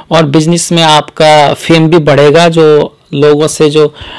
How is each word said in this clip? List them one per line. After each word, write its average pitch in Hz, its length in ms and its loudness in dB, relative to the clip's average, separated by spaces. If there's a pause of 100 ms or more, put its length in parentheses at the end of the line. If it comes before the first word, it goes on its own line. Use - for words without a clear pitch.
(120)
और 165 120 0
बिजनेस 160 480 -2
में 170 120 0
आपका 151 720 0
फेम 160 340 0
भी 160 100 2
बढ़ेगा। 147 520 2
जो 156 480 0 (160)
लोगों 147 340 0
से 151 220 -2
जो 147 240 -2 (260)